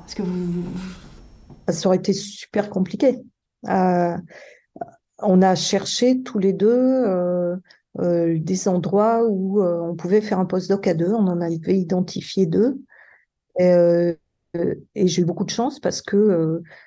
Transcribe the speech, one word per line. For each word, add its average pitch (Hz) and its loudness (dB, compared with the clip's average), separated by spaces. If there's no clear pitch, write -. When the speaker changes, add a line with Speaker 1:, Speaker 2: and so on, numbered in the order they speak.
Speaker 1:
Parce - -20
que 202 -6
vous, 180 -4
vous, 175 -4
vous 185 -10
Speaker 2:
Ça 165 -2
aurait 185 4
été 190 -2
super - -6
compliqué. 214 0
Euh, 180 2
on 185 6
a 185 6
cherché 240 0
tous - -6
les 190 2
deux, 185 0
euh, 185 2
euh, 170 0
des 185 -4
endroits 208 2
où, 190 0
euh, 175 0
on 170 -6
pouvait 185 0
faire 208 -2
un 185 0
post-doc 190 -2
à 180 2
deux. 170 0
On 214 2
en 175 0
avait 170 -2
identifié 185 -2
deux. 202 0
Et, 180 4
euh, 175 4
euh, 170 -2
et 202 2
j'ai 180 0
eu 170 2
beaucoup 175 -4
de - -6
chance 254 -4
parce - -4
que, - -2
euh, 170 2